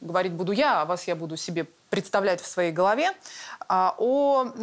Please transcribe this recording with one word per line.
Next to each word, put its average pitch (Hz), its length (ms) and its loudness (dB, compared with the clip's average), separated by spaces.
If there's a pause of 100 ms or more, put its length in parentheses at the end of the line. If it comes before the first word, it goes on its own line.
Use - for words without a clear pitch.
говорить 180 320 0
буду 180 200 -2
я, 233 280 4
а 151 40 0
вас 175 220 -4
я 175 80 0
буду 160 220 -8
себе 165 300 -4 (220)
представлять 196 520 0
в - 60 -10
своей 175 240 0
голове, 220 420 2 (540)
а, 185 300 2
о 262 540 2 (120)